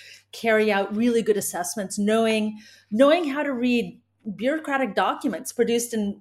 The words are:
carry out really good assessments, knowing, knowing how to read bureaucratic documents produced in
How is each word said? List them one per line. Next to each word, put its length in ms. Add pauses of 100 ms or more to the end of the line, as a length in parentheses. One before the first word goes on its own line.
(320)
carry 380
out 240
really 280
good 160
assessments, 600
knowing, 600 (320)
knowing 380
how 140
to 100
read 460 (380)
bureaucratic 580
documents 580
produced 420
in 260